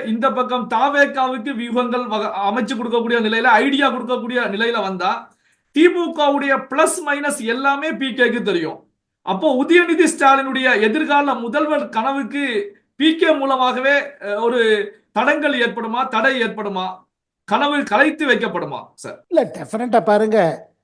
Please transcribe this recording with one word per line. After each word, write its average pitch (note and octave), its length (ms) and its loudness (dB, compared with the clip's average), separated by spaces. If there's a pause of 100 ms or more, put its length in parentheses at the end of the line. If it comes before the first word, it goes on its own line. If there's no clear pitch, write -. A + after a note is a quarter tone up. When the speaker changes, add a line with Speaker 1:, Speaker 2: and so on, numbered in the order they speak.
Speaker 1:
இந்த A3+ 240 0
பக்கம் B3 400 -2
தாவேக்காவுக்கு C4+ 840 0
வியூகங்கள் A#3+ 520 -2
வக-, G#3+ 280 -4 (100)
அமைச்சு G#3+ 300 0
கொடுக்கக்கூடிய A#3 460 0
நிலையில, A3+ 360 2
ஐடியா C#4 320 2
கொடுக்கக்கூடிய A#3+ 520 -4 (100)
நிலையில A3+ 320 -2
வந்தா, F#3+ 300 -2 (640)
திமுகவுடைய D4 760 2 (160)
பிளஸ் D#4 360 0
மைனஸ் C#4+ 400 -2
எல்லாமே C#4 480 -2
பி C4 140 -4
கேக்கு A#3+ 360 0
தெரியும். F3 360 -2 (480)
அப்போ A#3+ 280 0
உதயநிதி E4 520 4
ஸ்டாலினுடைய C4+ 760 2
எதிர்கால C#4 520 2
முதல்வர் B3 540 -2
கனவுக்கு C4+ 560 -4 (520)
பி D#4+ 200 2
கே E4 180 4
மூலமாகவே, C4 600 0 (240)
அஹ், G3+ 200 -4
ஒரு A#3 200 2 (520)
தடங்கல் C#4 420 0
ஏற்படுமா, A#3 540 -2
தடை A#3+ 340 0
ஏற்படுமா, G3+ 420 -6 (640)
கனவு C#4+ 340 0
கலைத்து C#4+ 440 2
வைக்கப்படுமா F3+ 540 -2 (140)
சார்? - 340 -16
Speaker 2:
இல்ல, D#4+ 160 2
டெஃபினட்டா A3 600 -4
பாருங்க, G#3+ 340 2 (460)